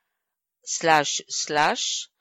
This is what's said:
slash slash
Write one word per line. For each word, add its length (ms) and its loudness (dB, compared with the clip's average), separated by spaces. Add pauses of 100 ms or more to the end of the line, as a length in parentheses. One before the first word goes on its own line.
(640)
slash 640 2
slash 840 -2 (100)